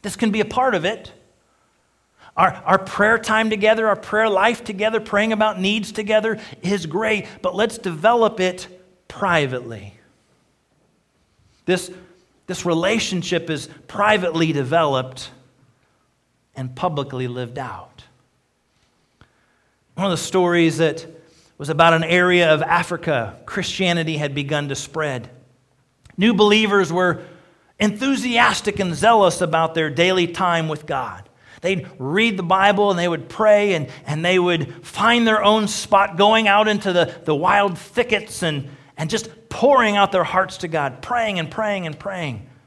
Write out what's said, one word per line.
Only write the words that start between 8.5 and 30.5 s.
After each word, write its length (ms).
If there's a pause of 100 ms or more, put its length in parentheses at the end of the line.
privately. 880 (1700)
This, 260 (560)
this 200
relationship 840
is 180 (220)
privately 640
developed 800 (1200)
and 220
publicly 500
lived 320
out. 460 (1900)
One 100
of 60
the 80
stories 600
that 280 (500)
was 140
about 240
an 100
area 480
of 80
Africa 840
Christianity 720
had 160
begun 340
to 60
spread. 560 (880)
New 160
believers 580
were 300 (580)
enthusiastic 1000
and 160
zealous 460
about 340
their 160
daily 380
time 400